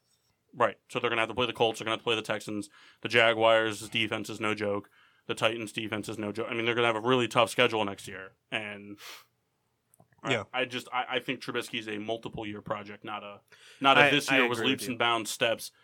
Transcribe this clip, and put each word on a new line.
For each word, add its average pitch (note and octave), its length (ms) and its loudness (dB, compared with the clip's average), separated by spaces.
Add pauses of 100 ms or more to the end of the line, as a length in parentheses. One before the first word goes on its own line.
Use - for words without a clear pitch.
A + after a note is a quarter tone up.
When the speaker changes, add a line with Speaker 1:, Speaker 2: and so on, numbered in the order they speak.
(560)
Speaker 1:
Right. A2+ 220 0 (120)
So B2+ 100 -4
they're A#2 100 0
gonna A2+ 120 0
have A2+ 80 0
to A2 60 -10
play B2 100 0
the A#2 80 -4
Colts. A2+ 260 2
They're A2 60 -8
gonna A2+ 80 -2
have A2 80 -4
to - 20 -18
play A#2 120 0
the A2 60 -2
Texans. G#2+ 480 -6 (320)
The A#2+ 80 -6
Jaguars' A2+ 800 4
defense A2 400 -2
is G#2 100 -8
no G#2+ 140 0
joke. G2+ 360 -2 (380)
The A#2 80 -4
Titans' A2+ 360 -2
defense G#2+ 380 -6
is G#2+ 100 -8
no G#2+ 120 -4
joke. G#2+ 180 -6
I A#2+ 60 -4
mean, A#2 100 -2
they're A#2 100 2
gonna A#2 120 4
have A2+ 80 2
a A2 120 -4
really B2 200 4
tough A#2 220 2
schedule A2+ 360 2
next G2 220 -8
year. F#2+ 240 -12 (200)
And G#2 460 -10 (1300)
I, A2+ 80 -2
Speaker 2:
Yeah. A2 120 0 (100)
Speaker 1:
I B2+ 120 -2
just, A#2+ 260 -8
I, B2+ 140 -2 (120)
I - 20 -2
think B2+ 220 -6
Trubisky's A#2 460 -6
a G#2+ 120 -6
multiple-year G#2+ 640 -8
project, G#2 440 -8
not G#2 180 -10
a, G2+ 160 -14 (400)
not C#3 180 6
a C#3+ 80 10
Speaker 3:
I, C#3+ 40 6
Speaker 1:
this C#3 200 2
Speaker 3:
I C3+ 100 4
Speaker 1:
year B2 100 6
was A#2 100 -2
Speaker 3:
agree B2+ 120 2
Speaker 1:
leaps B2 100 -2
Speaker 3:
with G2+ 80 -8
you. - 40 -4
Speaker 1:
and A2+ 60 -6
bounds A#2 320 0
steps, A2+ 400 -2 (120)